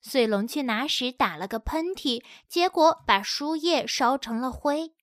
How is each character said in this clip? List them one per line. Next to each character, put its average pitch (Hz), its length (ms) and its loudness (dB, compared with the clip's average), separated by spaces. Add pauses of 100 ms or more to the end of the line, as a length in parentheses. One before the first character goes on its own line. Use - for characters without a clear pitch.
碎 247 240 2
龙 214 220 0
去 294 160 -4
拿 240 240 -2
时 254 240 -2
打 202 240 0
了 175 120 -8
个 - 120 -4
喷 - 280 -4
嚏， 269 360 -4 (240)
结 349 200 0
果 320 380 4
把 - 160 4
书 294 340 -4
页 311 300 0
烧 262 320 0
成 226 220 -6
了 254 120 -4
灰。 302 520 -4